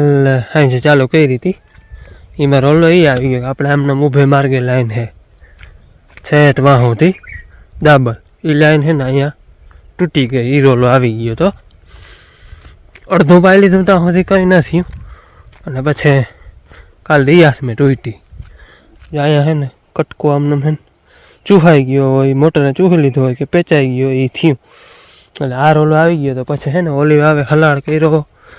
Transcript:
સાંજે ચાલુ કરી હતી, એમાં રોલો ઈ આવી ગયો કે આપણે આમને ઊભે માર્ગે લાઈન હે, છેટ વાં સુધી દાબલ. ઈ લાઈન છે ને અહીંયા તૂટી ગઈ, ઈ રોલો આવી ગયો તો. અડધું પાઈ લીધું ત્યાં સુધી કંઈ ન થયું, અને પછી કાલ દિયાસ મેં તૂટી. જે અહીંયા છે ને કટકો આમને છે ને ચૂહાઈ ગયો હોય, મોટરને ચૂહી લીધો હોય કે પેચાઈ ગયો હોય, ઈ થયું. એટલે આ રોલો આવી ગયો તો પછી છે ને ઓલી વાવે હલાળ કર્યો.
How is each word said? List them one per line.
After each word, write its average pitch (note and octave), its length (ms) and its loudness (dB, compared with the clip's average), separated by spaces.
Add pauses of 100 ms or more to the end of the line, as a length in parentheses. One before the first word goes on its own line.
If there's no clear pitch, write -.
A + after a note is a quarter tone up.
(520)
સાંજે C3+ 340 0
ચાલુ C#3+ 260 2
કરી C#3+ 260 0
હતી, F#3 180 -6 (880)
એમાં C#3 220 0
રોલો D#3 220 2 (100)
ઈ E3+ 140 4
આવી B2+ 200 -2
ગયો B2+ 120 -4
કે B2+ 60 -8
આપણે C#3 240 -6
આમને C#3+ 200 -2 (120)
ઊભે C#3 280 0
માર્ગે C#3 340 0
લાઈન B2+ 300 -2
હે, A#2 80 -6 (1200)
છેટ D3 380 2
વાં C#3 200 4
સુધી A#2+ 300 0 (680)
દાબલ. C3 300 2 (320)
ઈ D#3 140 0
લાઈન D3+ 240 2
છે D#3+ 80 0
ને C#3 100 -2
અહીંયા C#3 320 -4 (640)
તૂટી D3+ 340 -2
ગઈ, B2+ 140 -2 (100)
ઈ C#3+ 120 2
રોલો B2 260 2
આવી B2+ 260 0
ગયો A2+ 160 -6
તો. F3 140 0 (1600)
અડધું F3 300 4
પાઈ F#3+ 180 4
લીધું F#3+ 240 2
ત્યાં F3 220 2
સુધી F3+ 220 0
કંઈ F#3 180 0
ન F#3 80 2 (140)
થયું, F3 180 -2 (760)
અને C3 180 -10
પછી C#3+ 380 0 (840)
કાલ D3 240 0
દિયાસ D#3 340 2
મેં A#2+ 140 -6
તૂટી. C3+ 420 -2 (920)
જે D3+ 80 -6
અહીંયા D3 300 0
છે D#3+ 40 -2
ને C#3+ 140 -4 (280)
કટકો - 360 -6
આમને C#3+ 320 -2
છે D3+ 80 -2
ને D3+ 80 -6 (680)
ચૂહાઈ E3 380 4
ગયો C3+ 320 -2
હોય, C3+ 260 0
મોટરને D3 360 0
ચૂહી F3 260 2
લીધો C3+ 180 0
હોય C3 140 -2
કે C#3+ 180 -6
પેચાઈ C3+ 420 0
ગયો C3 140 -2
હોય, C3 160 -2
ઈ B2+ 120 -6
થયું. D3+ 200 0 (800)
એટલે C3 200 -8
આ C#3+ 180 2
રોલો D#3 260 0
આવી E3 240 0
ગયો C3+ 120 -4
તો B2+ 140 -8
પછી C#3+ 220 -6
છે F3 100 -2
ને E3 100 -4 (100)
ઓલી D3+ 220 2
વાવે D3+ 260 0
હલાળ D3+ 360 0
કર્યો. D#3 360 -2 (380)